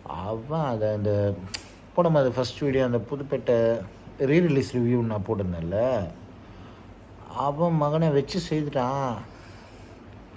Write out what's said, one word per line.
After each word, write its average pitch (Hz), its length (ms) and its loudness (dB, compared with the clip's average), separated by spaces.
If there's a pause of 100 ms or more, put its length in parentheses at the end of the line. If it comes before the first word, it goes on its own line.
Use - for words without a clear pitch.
அவன் 113 580 -6
அதை 110 300 0
அந்த 104 420 2 (600)
போடும்போது 151 360 4
ஃபர்ஸ்ட் 123 280 -2
வீடியோ 135 260 2
அந்த 120 120 2
புதுப்பேட்டை 120 840 2 (420)
ரீ 147 160 6
ரிலீஸ் 135 380 2
ரிவ்யூ 120 220 4
நான் 110 280 -2
போட்டிருந்தேன்ல, 98 800 0 (1300)
அவன் 147 380 2
மகனை 156 360 4
வச்சு 143 300 2 (100)
செய்துட்டான். 139 640 0 (1200)